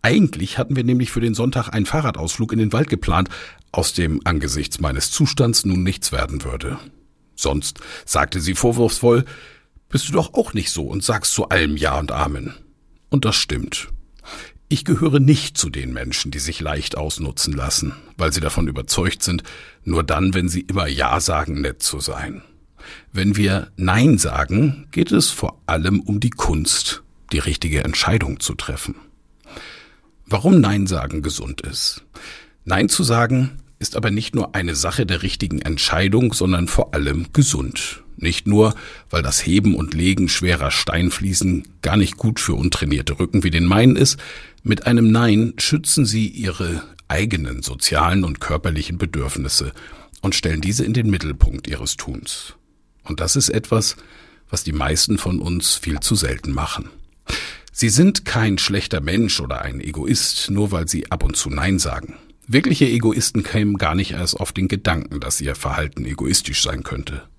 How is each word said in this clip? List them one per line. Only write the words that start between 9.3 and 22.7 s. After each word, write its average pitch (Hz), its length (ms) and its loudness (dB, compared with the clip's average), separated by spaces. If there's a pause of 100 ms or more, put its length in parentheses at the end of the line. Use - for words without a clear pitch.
"bist - 200 -2
du 143 40 -6
doch 165 220 -2
auch - 180 0
nicht - 180 -2
so - 120 -4
und - 220 -6
sagst - 280 0
zu - 160 -2
allem 76 280 2
Ja 71 220 0
und 76 140 -4
Amen." 69 420 -4 (540)
Und 139 160 2
das 107 120 2
stimmt. - 520 -4 (800)
Ich - 160 0
gehöre 156 340 4
nicht 139 400 4
zu 80 100 0
den 67 240 -8
Menschen, - 380 -6
die 69 80 -6
sich 69 220 -6
leicht 76 360 -4
ausnutzen 76 560 -4
lassen, 69 420 -2 (220)
weil 80 160 0
sie - 80 0
davon 76 280 0
überzeugt 69 540 -2
sind, 87 200 0 (420)
nur 82 200 0
dann, 90 280 0
wenn 90 160 0
sie 87 120 -2
immer 92 260 -2
Ja 69 320 0
sagen, 73 420 -2
nett - 220 -4
zu - 160 -2
sein. - 440 -8 (680)